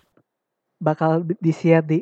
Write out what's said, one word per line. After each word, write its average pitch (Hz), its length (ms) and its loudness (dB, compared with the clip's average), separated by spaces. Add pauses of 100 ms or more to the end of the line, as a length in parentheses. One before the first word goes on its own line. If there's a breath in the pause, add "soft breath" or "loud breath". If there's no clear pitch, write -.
(800)
Bakal 160 480 -2
di-, - 160 -4
di-share 165 400 2
di 156 200 -2